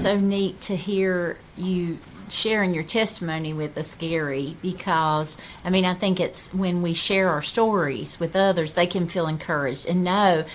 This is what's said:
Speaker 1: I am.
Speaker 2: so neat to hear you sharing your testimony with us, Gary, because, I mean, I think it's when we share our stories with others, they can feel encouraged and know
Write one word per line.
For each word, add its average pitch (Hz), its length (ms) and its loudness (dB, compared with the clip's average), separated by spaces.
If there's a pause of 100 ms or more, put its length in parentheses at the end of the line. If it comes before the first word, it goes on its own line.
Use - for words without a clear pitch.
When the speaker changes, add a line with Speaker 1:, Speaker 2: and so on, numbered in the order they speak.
Speaker 1:
I 190 60 4
am. 202 80 2
Speaker 2:
so 196 60 4
neat 196 360 0
to 202 140 -4
hear 185 640 0 (180)
you 175 420 -2 (320)
sharing 208 440 0
your 160 100 -2
testimony 160 680 -2
with 151 240 -4
us, 151 180 -6
Gary, 156 680 -2
because, 160 760 0 (260)
I 180 60 -4
mean, 185 160 4
I 180 80 2
think 185 260 0
it's - 280 -4
when 180 340 0
we 170 140 0
share 190 340 2
our 147 140 2
stories 160 760 0
with 165 160 -2
others, 180 380 4
they 175 140 4
can 180 200 0
feel 170 200 0
encouraged 147 580 -2
and 180 180 4
know 180 400 4 (120)